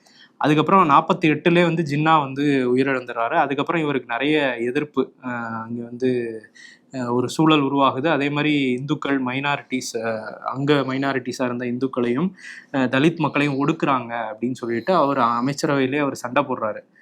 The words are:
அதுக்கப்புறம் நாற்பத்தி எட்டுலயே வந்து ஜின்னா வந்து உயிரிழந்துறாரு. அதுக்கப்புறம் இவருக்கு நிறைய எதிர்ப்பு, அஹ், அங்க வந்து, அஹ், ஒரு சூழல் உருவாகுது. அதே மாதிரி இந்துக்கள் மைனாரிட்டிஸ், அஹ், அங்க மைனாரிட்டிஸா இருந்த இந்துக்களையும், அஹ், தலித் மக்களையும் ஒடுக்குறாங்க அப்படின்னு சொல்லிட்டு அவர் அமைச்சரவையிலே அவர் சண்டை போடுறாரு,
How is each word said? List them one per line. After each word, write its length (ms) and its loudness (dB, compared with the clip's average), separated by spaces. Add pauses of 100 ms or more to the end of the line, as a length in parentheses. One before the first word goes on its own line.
(360)
அதுக்கப்புறம் 540 4
நாற்பத்தி 340 4
எட்டுலயே 380 4
வந்து 200 2
ஜின்னா 380 2
வந்து 560 2
உயிரிழந்துறாரு. 580 0
அதுக்கப்புறம் 480 0
இவருக்கு 240 -2
நிறைய 500 0
எதிர்ப்பு, 560 -2 (100)
அஹ், 400 -8
அங்க 220 -8
வந்து, 560 -4 (520)
அஹ், 200 -6
ஒரு 160 0
சூழல் 320 2
உருவாகுது. 460 0
அதே 240 0
மாதிரி 400 0
இந்துக்கள் 520 -2
மைனாரிட்டிஸ், 800 -4
அஹ், 320 -6
அங்க 400 0
மைனாரிட்டிஸா 680 -2
இருந்த 200 -4
இந்துக்களையும், 640 0 (420)
அஹ், 160 0
தலித் 280 2
மக்களையும் 500 0
ஒடுக்குறாங்க 480 0 (160)
அப்படின்னு 220 -4
சொல்லிட்டு 420 -2
அவர் 240 4
அமைச்சரவையிலே 800 0
அவர் 160 0
சண்டை 280 0
போடுறாரு, 380 -4 (220)